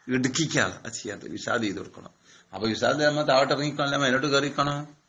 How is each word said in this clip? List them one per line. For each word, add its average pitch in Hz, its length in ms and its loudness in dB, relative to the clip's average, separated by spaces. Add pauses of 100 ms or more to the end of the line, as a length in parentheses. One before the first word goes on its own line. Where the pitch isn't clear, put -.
ഇടുക്കിക്കാണ് 127 760 0
അത് 117 80 -10
ചെയ്യാത്തത്, - 380 -10
വിശാദ് 110 320 -2
ചെയ്ത് 98 140 -2
കൊടുക്കണം. - 340 -14 (440)
അപ്പൊ 101 140 -2
വിശാദ് 120 360 2
നമ്മൾ 147 180 4
താഴോട്ട് 139 300 4
ഇറങ്ങിക്കണം, 147 320 -2
അല്ല 139 120 0
മേലോട്ട് 135 300 2
കയറിക്കണം. 143 600 0 (220)